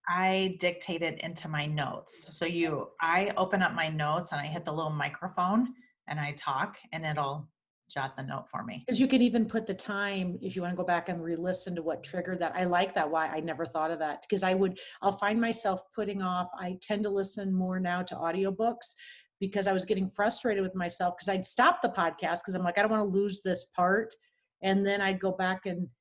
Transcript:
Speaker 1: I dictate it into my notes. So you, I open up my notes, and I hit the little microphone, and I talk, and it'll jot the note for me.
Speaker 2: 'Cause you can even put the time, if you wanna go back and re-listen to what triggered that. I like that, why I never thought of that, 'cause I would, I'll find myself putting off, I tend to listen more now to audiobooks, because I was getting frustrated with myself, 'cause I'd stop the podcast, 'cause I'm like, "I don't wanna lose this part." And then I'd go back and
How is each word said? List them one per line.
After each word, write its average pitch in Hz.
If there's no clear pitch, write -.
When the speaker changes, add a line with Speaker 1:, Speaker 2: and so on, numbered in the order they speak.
Speaker 1:
I 190
dictate 175
it 160
into 165
my 147
notes. -
So 165
you, 165
I 180
open 185
up 170
my 160
notes, 156
and 147
I 143
hit 165
the 151
little 156
microphone, 180
and 151
I 147
talk, 147
and 160
it'll 147
jot 135
the 135
note 135
for -
me. -
Speaker 2:
'Cause 254
you 262
can 254
even 226
put 220
the 196
time, 196
if 190
you 185
wanna 175
go 180
back 175
and 170
re-listen 175
to 165
what 156
triggered 180
that. 165
I 185
like 180
that, 156
why 160
I 160
never 160
thought 160
of 165
that, 151
'cause 190
I 185
would, 190
I'll 196
find 214
myself 220
putting 202
off, 180
I 185
tend 208
to 208
listen 196
more 185
now 180
to -
audiobooks, 196
because 196
I 196
was 185
getting 190
frustrated 208
with 185
myself, 175
'cause -
I'd 190
stop -
the 208
podcast, 165
'cause 190
I'm 180
like, 175
"I 202
don't 214
wanna 214
lose 196
this -
part." 190
And 196
then 202
I'd 190
go 190
back 185
and 180